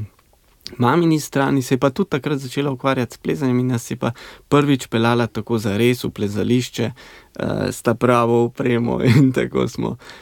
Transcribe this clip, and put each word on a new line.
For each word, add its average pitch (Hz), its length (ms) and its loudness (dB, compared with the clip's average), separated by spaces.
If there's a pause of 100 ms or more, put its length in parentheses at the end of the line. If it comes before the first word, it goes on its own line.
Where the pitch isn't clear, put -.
(720)
mamini 156 460 2
strani 139 440 0
se 135 120 -2
je 127 40 2
pa 139 120 2
tudi 185 200 -2
takrat 143 280 -2
začela 139 320 -4
ukvarjati 131 440 -2
s - 40 -20
plezanjem 135 400 -2
in 127 100 0
nas 123 180 -2
je 123 100 -8
pa 135 160 -4 (340)
prvič 143 400 2
peljala 117 400 2
tako 117 320 -2
zares 113 440 0
v 90 80 -6
plezališče, 107 760 -2
eh, - 580 -12 (260)
s - 140 -8
ta 117 120 2
pravo 120 480 2
opremo 120 600 -2
<laughs> 131 80 4
in 131 200 6
tako 127 380 -2
smo, 117 280 -6 (260)